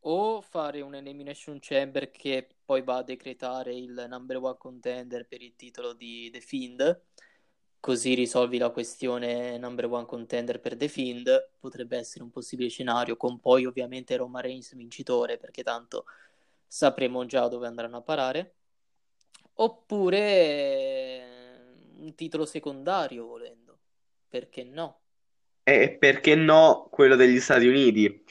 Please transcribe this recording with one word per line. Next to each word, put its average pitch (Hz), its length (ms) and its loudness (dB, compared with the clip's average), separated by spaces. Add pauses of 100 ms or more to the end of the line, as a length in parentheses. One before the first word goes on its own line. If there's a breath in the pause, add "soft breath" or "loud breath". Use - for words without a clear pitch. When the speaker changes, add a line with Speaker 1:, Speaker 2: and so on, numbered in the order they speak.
Speaker 1:
O 202 380 -2
fare 147 400 -8
un 139 140 -16
Elimination 139 680 -18
Chamber 139 500 -2
che 131 380 -6 (160)
poi 131 180 0
va 127 160 -4
a 123 40 -6
decretare 127 720 -10
il 123 340 -14
number 127 300 -12
one 127 200 -6
contender 123 680 -12
per 120 160 -20
il 120 140 -20
titolo 123 360 -14
di 117 380 -16
The 120 100 -18
Fiend, 131 640 -4 (800)
così 127 340 -2
risolvi 123 440 0
la 120 120 -2
questione 120 880 -8
number 123 280 -8
one 120 200 -6
contender 120 540 -8
per 123 160 -10
The 139 120 -4
Fiend, 127 720 -2
potrebbe 127 380 -12
essere 120 280 -12
un 120 60 -20
possibile 123 380 -8
scenario, 120 480 -4
con 123 240 -6
poi 127 260 4
ovviamente 127 500 -8
Roman 123 260 -8
Reigns 127 340 -12
vincitore, 120 600 -4
perché - 280 -18
tanto 120 400 -8 (640 soft breath)
sapremo 127 600 -2
già 120 220 0
dove 120 180 -8
andranno 117 320 -12
a 117 40 -16
parare. 151 520 -4 (1000)
Oppure, 202 640 -2
eh, 139 1000 0 (760)
un 156 180 -18
titolo 156 320 -6
secondario, 139 800 -6
volendo. 117 520 -20 (500)
Perché 127 340 -12
no? 139 380 -12 (640)
Speaker 2:
E 139 360 4
perché 143 360 6
no 156 560 8
quello 135 260 8
degli 127 240 8
Stati 120 260 4
Uniti? 113 640 6